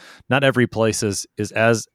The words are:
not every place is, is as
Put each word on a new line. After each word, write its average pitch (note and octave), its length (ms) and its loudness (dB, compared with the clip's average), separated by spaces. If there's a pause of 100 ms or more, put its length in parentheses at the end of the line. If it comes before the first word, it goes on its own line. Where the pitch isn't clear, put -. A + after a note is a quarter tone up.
(300)
not C3+ 120 0
every B2 240 2
place A2 360 -2
is, G2+ 240 -4 (100)
is G#2 160 -8
as A2+ 420 2